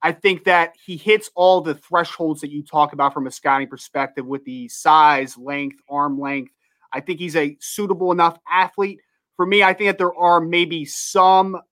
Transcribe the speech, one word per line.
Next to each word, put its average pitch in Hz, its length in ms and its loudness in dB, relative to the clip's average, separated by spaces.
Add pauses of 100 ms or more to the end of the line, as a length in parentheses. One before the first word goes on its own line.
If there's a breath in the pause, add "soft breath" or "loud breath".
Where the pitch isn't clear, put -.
I 165 80 0
think 185 320 -2
that 175 320 2 (100)
he 180 120 -12
hits 214 360 0
all 180 280 4
the 156 140 -4
thresholds 165 640 -4
that 147 100 -12
you 147 100 -10
talk 147 320 0
about 139 200 -2
from 135 120 -6
a 131 60 -10
scouting 139 380 -2
perspective 135 560 -8
with 135 180 -10
the 127 240 -14
size, 151 720 2
length, 139 400 -10 (120)
arm 143 300 -2
length. 139 320 -8 (400)
I 131 80 -8
think 160 200 -8
he's 170 180 -4
a 147 240 -2
suitable 185 500 -4
enough 170 260 0 (140)
athlete. 185 480 -2 (380)
For 180 80 -2
me, 202 180 2
I 185 100 4
think 202 140 -4
that 190 100 -2
there 180 160 -2
are 175 280 4
maybe 165 440 -2
some 190 760 2 (120)